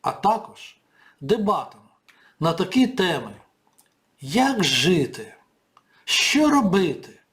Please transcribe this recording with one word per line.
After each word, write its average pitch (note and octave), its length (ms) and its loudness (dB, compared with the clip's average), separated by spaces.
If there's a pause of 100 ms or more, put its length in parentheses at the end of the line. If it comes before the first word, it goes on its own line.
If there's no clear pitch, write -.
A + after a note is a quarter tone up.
А C3 100 -4
також - 640 -4 (420)
дебатам G3 600 -2 (600)
на E3 120 0
такі A#3 340 2
теми: C#3+ 460 -4 (880)
як G#3+ 440 0
жити, C3+ 720 0 (720)
що - 460 2
робити F#3+ 720 0 (120)